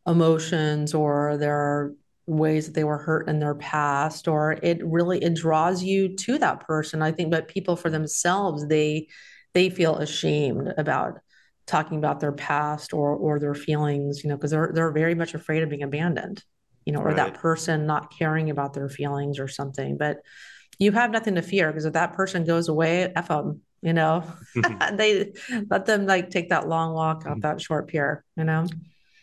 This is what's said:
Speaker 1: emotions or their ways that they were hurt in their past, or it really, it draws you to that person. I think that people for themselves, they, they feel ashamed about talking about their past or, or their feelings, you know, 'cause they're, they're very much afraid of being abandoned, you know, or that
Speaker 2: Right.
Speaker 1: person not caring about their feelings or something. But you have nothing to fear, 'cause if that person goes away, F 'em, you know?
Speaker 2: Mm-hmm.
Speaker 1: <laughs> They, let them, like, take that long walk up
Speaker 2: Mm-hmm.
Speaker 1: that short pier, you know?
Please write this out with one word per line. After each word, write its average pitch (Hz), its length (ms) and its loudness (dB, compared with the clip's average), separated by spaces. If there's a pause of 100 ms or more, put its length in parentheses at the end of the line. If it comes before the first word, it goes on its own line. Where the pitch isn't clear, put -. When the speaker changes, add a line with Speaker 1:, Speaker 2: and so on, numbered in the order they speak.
Speaker 1:
emotions 160 880 2
or 147 420 2
their 147 560 0 (340)
ways 156 400 2
that 151 80 -14
they 156 100 0
were 151 140 0
hurt 156 300 -2
in 151 100 0
their 147 160 0
past, 147 720 -2
or 156 360 2
it 170 220 0
really, 170 380 2
it 170 120 2
draws 165 500 2
you 190 320 2
to 254 220 0
that 214 220 0
person. 156 420 -2
I 156 100 2
think 160 200 -2
that 160 160 0
people 175 280 -2
for 170 140 -4
themselves, 156 760 0
they, 151 420 2 (460)
they 180 160 6
feel 165 260 2
ashamed 147 800 0
about 147 420 0 (480)
talking 156 320 0
about 151 220 0
their 147 120 0
past 151 600 -4
or, 147 220 0
or 147 240 0
their 143 160 -2
feelings, 143 680 -2
you 151 80 -2
know, 139 80 -2
'cause 143 120 -2
they're, 156 240 2
they're 165 180 2
very 160 220 2
much 165 200 -2
afraid 160 280 -2
of 156 60 0
being 143 140 -6
abandoned, 156 600 -4 (420)
you 151 80 -2
know, 147 80 -2
or 156 140 2
that 147 80 2
Speaker 2:
Right. 95 120 -2
Speaker 1:
person 160 520 0
not 151 300 -2
caring 156 340 0
about 139 220 -4
their 139 160 -6
feelings 143 500 -4
or 135 100 -6
something. 139 480 -6
But 147 220 -2 (600)
you 202 140 6
have 233 180 2
nothing 220 260 0
to 170 60 2
fear, 170 300 2
'cause 156 120 -4
if 156 80 -2
that 170 220 0
person 185 300 -2
goes 170 240 2
away, 165 460 2
F 175 160 -4
'em, 151 320 -4 (180)
you 165 120 0
know? 160 300 4 (340)
Speaker 2:
Mm-hmm. 208 400 0
Speaker 1:
<laughs> - 0 -
They, 214 360 2 (380)
let 196 160 0
them, 202 200 4
like, 185 240 2
take 170 200 -2
that 160 180 0
long 165 260 0
walk 160 320 -2
up 147 60 -4
Speaker 2:
Mm-hmm. 107 80 -4
Speaker 1:
that 151 200 -2
short 151 280 -4
pier, 147 360 -2 (120)
you 160 80 -2
know? 160 220 2 (560)